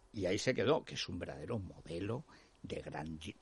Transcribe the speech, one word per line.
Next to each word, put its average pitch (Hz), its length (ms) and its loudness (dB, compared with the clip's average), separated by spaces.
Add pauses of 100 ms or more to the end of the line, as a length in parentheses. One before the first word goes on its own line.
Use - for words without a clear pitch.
(140)
Y 98 120 2
ahí 98 120 6
se 127 160 4
quedó, 117 320 6
que 143 100 -8
es - 140 -4
un 90 100 -2
verdadero 135 380 -4
modelo 98 680 -4 (360)
de - 200 -4
gran, 143 360 -6 (240)